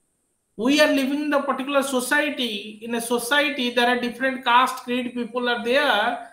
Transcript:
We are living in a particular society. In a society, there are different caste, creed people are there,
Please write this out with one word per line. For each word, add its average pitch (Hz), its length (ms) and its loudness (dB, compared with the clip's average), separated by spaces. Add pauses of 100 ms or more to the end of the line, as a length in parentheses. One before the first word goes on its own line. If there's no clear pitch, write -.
(560)
We 269 240 4
are 285 120 6
living 277 340 0
in 294 60 -2
a 269 100 2
particular 269 420 -2
society. 254 1000 -2
In 233 140 -6
a 233 40 -2
society, 247 720 0
there 240 160 2
are 240 140 2
different 247 440 -4
caste, 247 380 4
creed 240 320 -4
people 247 340 -4
are 214 160 -2
there, 240 680 0